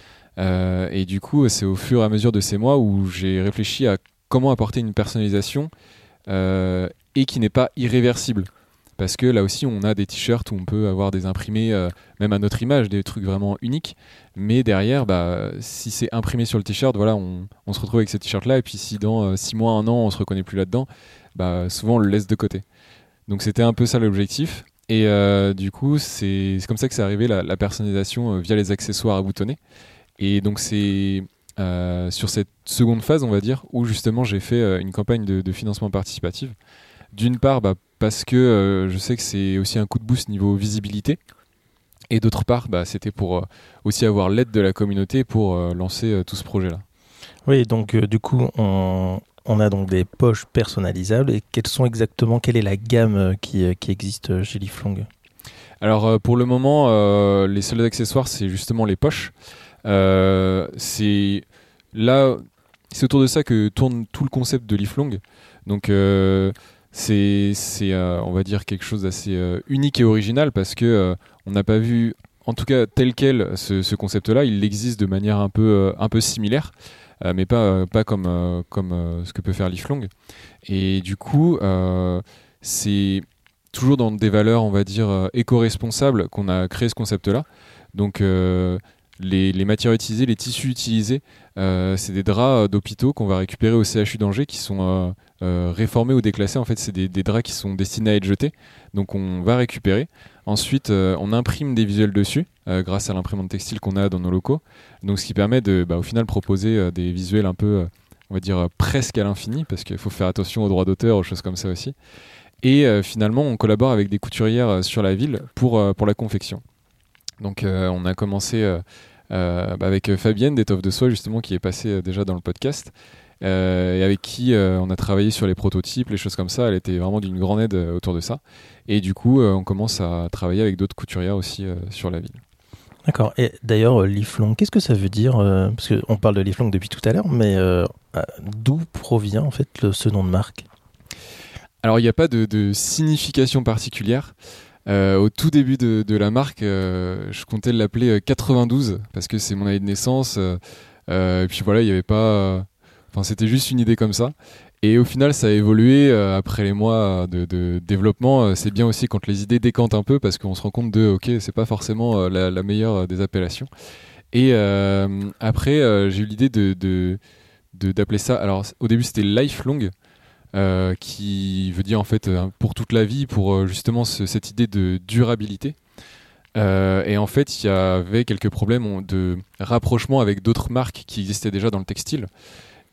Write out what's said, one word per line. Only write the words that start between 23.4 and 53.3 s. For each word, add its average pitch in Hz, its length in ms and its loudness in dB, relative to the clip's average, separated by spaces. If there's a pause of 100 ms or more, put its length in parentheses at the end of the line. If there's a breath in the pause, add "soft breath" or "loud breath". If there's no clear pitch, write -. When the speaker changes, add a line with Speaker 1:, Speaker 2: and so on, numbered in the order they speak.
Speaker 1:
c'était 107 200 0
un 117 120 4
peu 120 100 2
ça 120 140 0
l'objectif. 107 640 -2 (240)
Et, 110 180 4
euh, 101 460 4
du 98 180 -4
coup, 143 280 0
c'est, 98 600 -2
c'est 92 80 -8
comme 110 120 -4
ça 131 100 0
que - 60 -6
c'est 117 80 -2
arrivé 104 260 0
la, 98 140 2
la 87 160 -2
personnalisation, 101 800 -2
euh, - 20 0
via 92 180 0
les 101 140 2
accessoires 101 480 -2
à 95 40 0
boutonner. 98 360 -4 (600 soft breath)
Et 101 220 2
donc 104 180 -2
c'est, 98 640 -2 (340)
euh, 90 520 -2
sur - 180 -4
cette 101 200 -4 (160)
seconde 117 380 0
phase, 151 220 0
on 117 60 -2
va 101 100 2
dire, 123 320 -4
où 120 120 -2
justement 113 400 -2
j'ai 101 160 -2
fait, 120 200 0
euh, 95 200 0
une 95 120 -8
campagne 110 320 -2
de, 95 160 0
de 92 120 -4
financement 104 380 -6
participatif. 95 600 -6 (600 soft breath)
D'une 117 260 -2
part, 135 220 2
bah, 98 140 2 (240)
parce 110 260 -2
que, 127 120 0
euh, 98 520 4
je 92 100 -2
sais 120 180 -4
que 113 60 -8
c'est 98 360 -2
aussi 98 200 -2
un 107 80 0
coup - 120 -4
de 110 60 -6
boost 123 240 -2
niveau 101 280 0
visibilité. 104 640 -2 (920 soft breath)
Et 113 100 2
d'autre 110 240 2
part, 123 240 0
bah, 87 160 -2
c'était 101 260 -8
pour, 90 280 -2
euh, 87 40 -2 (420 loud breath)
aussi 104 200 0
avoir 101 240 4
l'aide 117 220 2
de 107 100 2
la 95 120 4
communauté 101 520 0
pour, 104 300 0
euh, 87 180 -2
lancer, 92 400 -2
euh, 95 120 0
tout - 120 -12
ce - 80 -12
projet-là. 92 360 -4 (640 loud breath)
Speaker 2:
Oui, 139 180 4
donc, 110 300 -2
euh, 110 120 4
du 107 120 0
coup, 127 300 0 (100)
on, 92 640 0 (260)
on 107 140 2
a 104 100 4
donc 98 180 -2
des 92 160 2
poches - 480 0
personnalisables. 101 800 0
Et 110 120 0 (100)
quelles - 160 -2
sont - 180 0
exactement, 113 520 0
quelle 117 180 0
est 113 60 2
la 101 140 0
gamme, 113 400 2
euh, 95 240 2